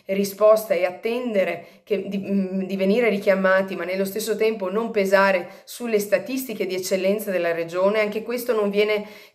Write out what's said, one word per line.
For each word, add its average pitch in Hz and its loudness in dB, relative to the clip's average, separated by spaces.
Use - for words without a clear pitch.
risposta 202 4
e 180 0
attendere 226 -2
che, 196 -2
di, 196 -4
mm, 190 -2
di 190 -4
venire 208 2
richiamati, 190 2
ma 170 -6
nello 190 -2
stesso 214 -4
tempo 214 -2
non 220 -2
pesare 190 2
sulle 226 -4
statistiche 202 -2
di 185 -6
eccellenza 196 -2
della 170 0
Regione, 180 0
anche 208 -2
questo 240 -4
non 208 0
viene 208 0